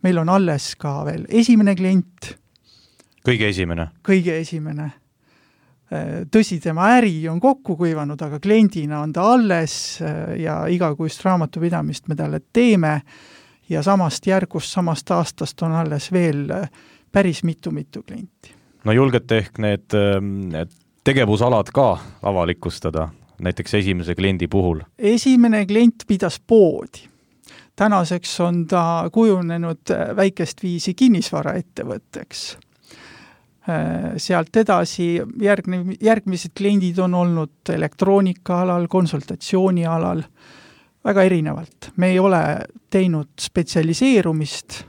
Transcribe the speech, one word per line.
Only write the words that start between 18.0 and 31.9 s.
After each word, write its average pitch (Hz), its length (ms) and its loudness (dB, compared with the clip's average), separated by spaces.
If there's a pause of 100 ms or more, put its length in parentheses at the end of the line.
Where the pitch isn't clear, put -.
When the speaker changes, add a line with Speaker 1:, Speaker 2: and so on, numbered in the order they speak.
Speaker 1:
klienti. - 520 -18 (300)
Speaker 2:
No 110 100 2
julgete 120 460 2
ehk - 180 -10
need, 104 360 -2
ähm, 98 580 0
need 80 180 -6 (320)
tegevusalad 120 720 2
ka 117 220 2 (260)
avalikustada, 85 840 -2 (340)
näiteks 90 300 -4
esimese 90 420 -2
kliendi 92 320 0
puhul? 87 320 0 (180)
Speaker 1:
Esimene 233 680 4
klient 226 400 2
pidas 190 320 -2
poodi. - 640 2 (720)
Tänaseks 180 640 -2
on 175 280 0
ta 170 440 -2
kujunenud, 170 800 0
äh, - 240 -4
väikest 196 480 -2
viisi 175 300 -4
kinnisvaraettevõtteks. - 1500 -2 (1200)